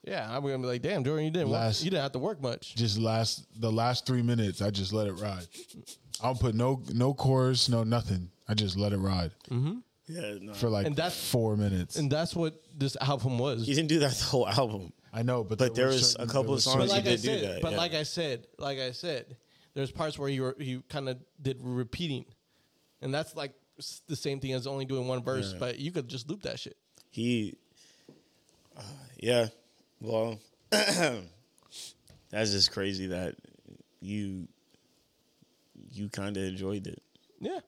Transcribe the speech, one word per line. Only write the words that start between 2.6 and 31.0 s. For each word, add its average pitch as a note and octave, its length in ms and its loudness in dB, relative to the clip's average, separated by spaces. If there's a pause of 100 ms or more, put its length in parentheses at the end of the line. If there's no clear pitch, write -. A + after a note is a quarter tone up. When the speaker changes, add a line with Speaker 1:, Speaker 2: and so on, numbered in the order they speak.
Speaker 2:
just A2 220 2
last, A2 480 2 (160)
the A2+ 100 2
last A#2 360 2
three B2 160 2
minutes, A2+ 380 2
I G#2 100 2
just G2 220 -2
let G#2+ 140 2
it G2 60 -2
ride. F#2+ 320 -6 (760)
I - 40 -4
don't B2+ 140 0
put A#2 160 2
no, B2 260 2 (100)
no B2 220 4
chorus, C3 560 4
no A#2 140 4
nothing. G#2 480 0 (160)
I G#2+ 80 0
just G2+ 220 2
let G2+ 160 2
it G2 40 2
ride F#2 340 2 (180)
Speaker 1:
Mm-hmm. D3 300 -2 (280)
Speaker 3:
Yeah, C3 340 -8
no. G#2 120 -12
Speaker 2:
for, G#2 160 0
like, G#2 180 2
Speaker 1:
And D3 80 0
that's D#3+ 200 -2 (160)
Speaker 2:
four A2 240 4
minutes. G2 400 2
Speaker 1:
and C#3+ 160 2
that's D3+ 240 0
what D#3+ 260 -2 (160)
this C#3 220 -2
album C3 400 0
was. A#2+ 260 0
Speaker 3:
He C#3 80 0
didn't D#3 160 2
do D#3+ 100 6
that C#3+ 140 4
the - 120 -2
whole B2 220 4
album. G#2 440 0 (220)
Speaker 2:
I A2+ 100 -2
know, B2 200 2
but G2+ 140 -2
Speaker 3:
But A#2+ 180 4
Speaker 2:
there B2 100 6
Speaker 3:
there - 20 -
Speaker 2:
were C3+ 60 6
Speaker 3:
was C3 80 4
a A#2+ 40 6
Speaker 2:
certain, - 220 2
Speaker 3:
couple C3 160 2
Speaker 2:
there C3+ 120 0
were B2 60 0
Speaker 3:
songs C3 160 4
Speaker 1:
But C3 80 6
Speaker 3:
he B2 60 2
Speaker 1:
like A#2+ 140 4
I B2 60 2
Speaker 3:
did A2+ 100 4
do A#2 60 0
Speaker 1:
said, - 160 2
Speaker 3:
that, - 180 -2
Speaker 1:
but - 100 0
Speaker 3:
yeah. - 60 0
Speaker 1:
like E3+ 160 0
I D#3 100 0
said, C#3+ 440 -4 (100)
like C#3 220 -4
I B2+ 120 -4
said, C3 460 -6 (360)
there's C#3 180 -2
parts D#3 280 -4
where C#3+ 100 -2
you C3 120 0
were, C3 180 -2
you C3 300 -6
kinda C3+ 280 -6 (240)
did C3 200 -4
repeating, B2 640 -4 (760)
and C3+ 120 -4
that's, D3+ 220 -4
like, C#3+ 180 -8 (260)
s-, - 280 -12
the D3+ 100 -4
same C#3 240 -4
thing C3 120 -4
as B2+ 140 -2
only C3+ 180 -4
doing B2+ 220 -2
one B2+ 160 -2
verse. B2+ 300 -2
Speaker 3:
Yeah. F2+ 60 -8
Speaker 1:
But B2 200 -4
you D3 120 -4
could C#3 180 -4
just B2 180 -8
loop G3 140 -8
that A#2 180 -8
shit. - 160 -12 (360)
Speaker 3:
He, A2+ 440 0 (1200)
uh, - 60 -18 (360)
yeah, A#2 300 4 (540)
well, A2+ 380 -2 (160)
<clears throat> - 160 -20
that's B2 1800 -2